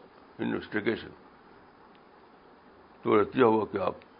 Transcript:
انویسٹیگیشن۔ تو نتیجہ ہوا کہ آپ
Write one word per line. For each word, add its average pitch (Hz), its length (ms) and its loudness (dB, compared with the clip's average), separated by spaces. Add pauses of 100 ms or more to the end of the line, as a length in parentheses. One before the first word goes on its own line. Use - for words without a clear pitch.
(400)
انویسٹیگیشن۔ 107 680 -4 (1900)
تو 113 200 4
نتیجہ 120 240 2
ہوا 110 260 4
کہ 104 60 -6
آپ 90 160 -2 (260)